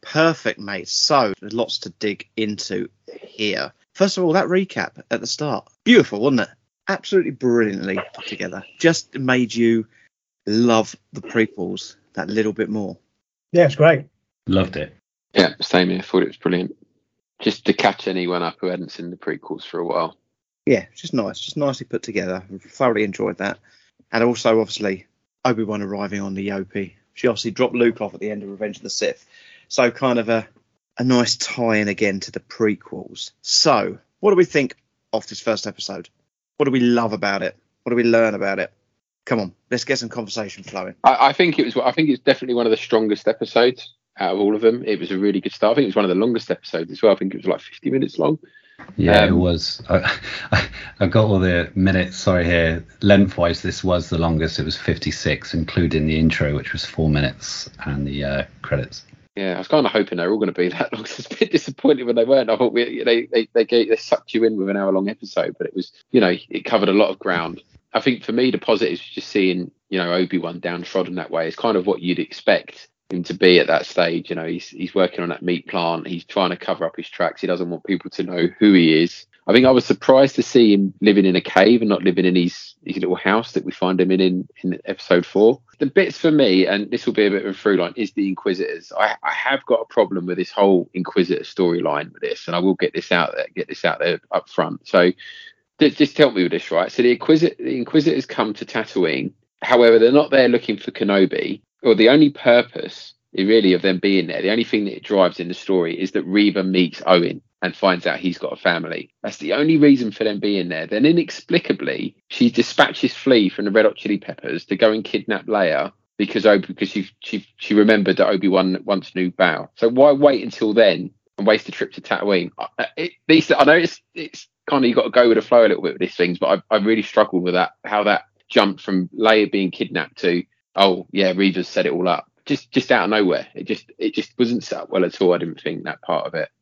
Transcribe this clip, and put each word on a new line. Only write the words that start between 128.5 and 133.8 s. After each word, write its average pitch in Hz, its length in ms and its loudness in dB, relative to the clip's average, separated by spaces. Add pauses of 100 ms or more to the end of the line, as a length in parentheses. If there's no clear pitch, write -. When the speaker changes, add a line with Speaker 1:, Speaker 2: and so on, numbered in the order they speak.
Speaker 4:
from 92 280 -2
Leia 107 420 2
being 95 180 -2
kidnapped 87 520 -8
to, 87 220 0 (320)
"Oh, 95 360 2
yeah, 92 240 0
Reva's 92 320 0
set 92 180 -2
it 87 60 0
all 87 180 -2
up." 80 180 -4 (200)
Just, - 240 -6
just 131 200 -2
out 117 120 2
of 98 80 -2
nowhere. 95 420 0
It 92 120 -14
just, - 340 -8